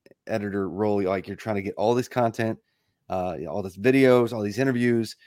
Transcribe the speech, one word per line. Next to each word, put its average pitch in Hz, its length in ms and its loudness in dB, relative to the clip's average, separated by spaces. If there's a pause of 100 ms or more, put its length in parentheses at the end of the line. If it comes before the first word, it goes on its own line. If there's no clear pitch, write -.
(280)
editor 101 420 -4
role, 101 320 0
like, 92 240 -2
you're 98 100 -10
trying 107 200 -6
to 98 80 -4
get 101 120 -8
all 110 200 2
this 123 120 -2
content, 113 520 -2 (500)
uh, 92 280 -4 (120)
all 92 140 -6
these 95 140 -12
videos, 123 560 6
all 110 100 -6
these 104 160 -4
interviews, 120 560 0 (120)